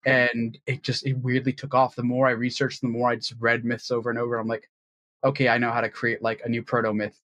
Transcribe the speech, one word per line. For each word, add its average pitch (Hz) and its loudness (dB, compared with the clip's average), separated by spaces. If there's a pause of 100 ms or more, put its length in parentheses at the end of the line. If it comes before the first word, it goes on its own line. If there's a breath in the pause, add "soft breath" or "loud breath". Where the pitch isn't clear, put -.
And 120 2
it 127 -4
just, - -2
it 131 0
weirdly 127 0
took 139 -8
off. 127 2
The 120 -6
more 127 2
I 127 4
researched, 123 -2
the 131 -2
more 120 0
I 120 2
just 117 -8
read 117 0
myths 120 -4
over 120 -2
and 117 -4
over. 120 -2
I'm 110 -4
like, 113 -4 (540)
"Okay, 135 2
I 120 6
know 120 2
how 117 0
to 113 0
create, 117 -2
like, 113 -2
a 120 -4
new 117 -2
proto 113 0
myth 104 -4 (120)